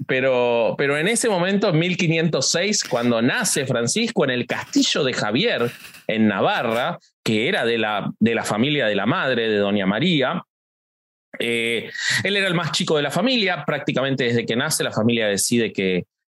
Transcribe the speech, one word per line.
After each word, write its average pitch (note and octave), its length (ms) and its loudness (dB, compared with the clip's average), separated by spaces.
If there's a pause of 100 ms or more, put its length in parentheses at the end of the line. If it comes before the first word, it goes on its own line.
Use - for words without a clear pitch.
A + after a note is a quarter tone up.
pero, B2 720 2
pero C#3+ 220 0
en E3 100 0
ese A#3 220 0
momento, G3 400 2
en D#3 80 4
mil F3 180 0
quinientos E3 540 2
seis, G3 340 0
cuando A#2+ 380 0
nace E3 440 0
Francisco C3+ 580 0
en C3 60 0
el A#2+ 160 -2
Castillo F3+ 560 0
de C3 120 0
Javier, C3 560 0 (360)
en A2 220 2
Navarra, B2 720 0 (260)
que A2+ 240 0
era E3+ 160 0
de A#2 140 0
la, G#2+ 320 -2 (100)
de A2+ 140 2
la G#2 100 -2
familia B2+ 420 0
de G#2 80 0
la G2 120 0
madre B2+ 420 0
de G#2+ 80 2
doña G2+ 300 2
María, C#3+ 560 0 (1000)
eh, A#2 500 -2 (320)
él G3 140 -2
era G3 120 0
el E3+ 60 0
más E3 180 -2
chico E3 240 0
de D3 60 2
la C#3+ 80 0
familia. F#3 560 0
Prácticamente C3+ 580 0
desde A#2 200 2
que A#2 120 -2
nace D3 280 -2
la A#2 80 -4
familia A2+ 340 2
decide G#2 460 0
que, F#2 320 0 (280)